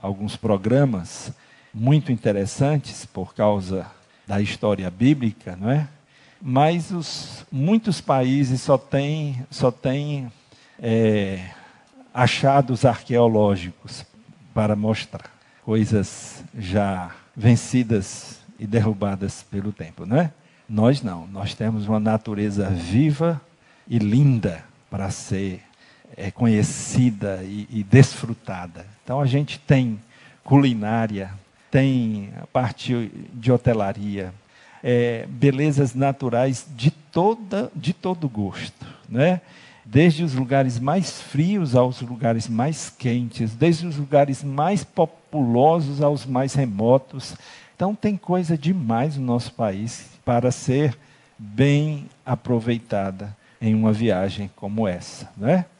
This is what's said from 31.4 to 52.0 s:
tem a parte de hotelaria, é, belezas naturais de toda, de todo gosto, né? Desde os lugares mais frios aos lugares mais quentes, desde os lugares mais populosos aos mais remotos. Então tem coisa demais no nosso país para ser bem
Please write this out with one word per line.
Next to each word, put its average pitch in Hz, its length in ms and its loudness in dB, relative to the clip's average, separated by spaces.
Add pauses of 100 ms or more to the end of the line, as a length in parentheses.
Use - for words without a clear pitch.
tem 117 720 0
a 82 60 -16
parte 120 640 -4 (240)
de 123 160 -2
hotelaria, 101 840 -2 (500)
é, 120 460 0
belezas 139 680 2
naturais 131 800 0
de 123 160 2
toda, 202 840 -2
de 147 180 -4
todo 170 360 -4
gosto, 107 580 -8 (220)
né? 165 320 2 (440)
Desde 151 380 4
os 156 120 -2
lugares 131 440 0
mais 151 420 -2
frios 165 540 0
aos 127 260 4
lugares 117 480 -2
mais 123 400 -4
quentes, 117 680 -4
desde 165 320 2
os 156 100 -6
lugares 143 460 2
mais 147 420 -2
populosos 151 1160 2
aos 143 240 2
mais 131 300 -2
remotos. 127 840 0 (380)
Então 196 200 -2
tem 208 220 -2
coisa 175 400 0
demais 143 600 0
no 135 80 -4
nosso 120 280 -2
país 107 600 -6 (120)
para 120 260 2
ser 131 460 0 (420)
bem 143 720 0 (160)